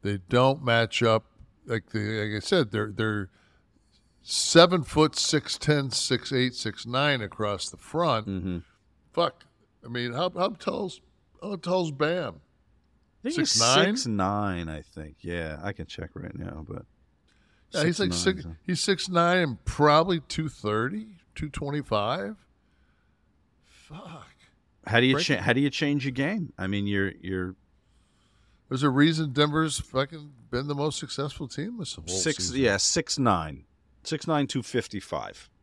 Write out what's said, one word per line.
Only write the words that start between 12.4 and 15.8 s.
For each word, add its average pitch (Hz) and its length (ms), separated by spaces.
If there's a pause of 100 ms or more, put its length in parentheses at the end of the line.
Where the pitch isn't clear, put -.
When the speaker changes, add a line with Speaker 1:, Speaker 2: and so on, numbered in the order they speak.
Speaker 2:
think 339 100
he's - 120
Speaker 1:
Six 113 80
nine? 131 260 (120)
Speaker 2:
six 262 80
nine, 98 640
I 76 140
think. 76 380
Yeah, 82 420
I 101 100
can 90 140